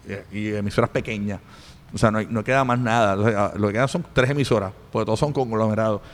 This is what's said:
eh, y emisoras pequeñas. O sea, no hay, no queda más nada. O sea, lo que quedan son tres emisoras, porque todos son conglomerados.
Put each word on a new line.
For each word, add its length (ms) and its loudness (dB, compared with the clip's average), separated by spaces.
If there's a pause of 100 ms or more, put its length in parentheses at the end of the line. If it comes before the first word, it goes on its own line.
eh, 240 -10
y 240 -4
emisoras 340 0
pequeñas. 500 -4 (540)
O 40 -6
sea, 140 4
no 80 0
hay, 100 -4
no 140 -2
queda 200 2
más 160 0
nada. 380 2
O 100 2
sea, 280 2
lo 120 0
que 60 0
quedan 140 2
son 260 -4
tres 160 4
emisoras, 420 0 (200)
porque 140 -2
todos 140 0
son 140 0
conglomerados. 680 0 (120)